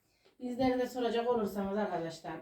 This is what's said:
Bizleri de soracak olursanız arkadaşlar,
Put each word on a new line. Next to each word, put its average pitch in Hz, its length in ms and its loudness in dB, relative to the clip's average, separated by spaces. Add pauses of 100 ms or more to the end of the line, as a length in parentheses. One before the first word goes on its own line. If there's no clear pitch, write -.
(400)
Bizleri 254 380 2
de 247 80 2
soracak 233 440 0
olursanız 202 480 0
arkadaşlar, 165 640 -2